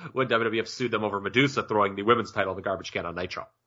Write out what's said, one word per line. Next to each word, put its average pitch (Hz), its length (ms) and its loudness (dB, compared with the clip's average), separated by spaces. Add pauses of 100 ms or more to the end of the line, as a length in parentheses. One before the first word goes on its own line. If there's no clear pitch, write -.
(140)
when 127 140 0
W 113 160 2
W 110 180 2
F 110 60 -10
sued 123 240 -4
them 107 120 0
over 101 160 0
Medusa 110 440 2
throwing 101 320 2
the 101 80 -4
women's 113 280 4
title 98 220 0
in 92 40 -6
the 95 40 -8
garbage 95 300 -4
can 90 160 -6
on 85 80 -8
Nitro. 90 320 -6 (200)